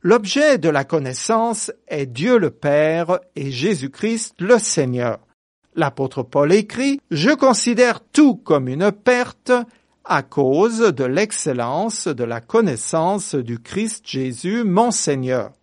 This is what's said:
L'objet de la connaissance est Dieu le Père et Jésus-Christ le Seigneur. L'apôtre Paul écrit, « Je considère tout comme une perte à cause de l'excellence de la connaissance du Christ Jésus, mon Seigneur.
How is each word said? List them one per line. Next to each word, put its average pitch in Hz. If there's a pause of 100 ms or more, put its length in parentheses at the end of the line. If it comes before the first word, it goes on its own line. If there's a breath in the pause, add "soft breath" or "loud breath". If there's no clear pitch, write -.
L'objet 240
de 156
la 143
connaissance 214 (160)
est 143
Dieu 156
le 165
Père 160 (160)
et 139
Jésus-Christ 175
le 214
Seigneur. 123 (560)
L'apôtre 139
Paul 143
écrit, « 240 (120)
Je 165
considère 247
tout 277
comme 135
une 165
perte 247 (580 soft breath)
à 151
cause 165
de 156
l'excellence 151
de 123
la 117
connaissance 175
du 120
Christ 214
Jésus, 135
mon 214
Seigneur. 127 (120)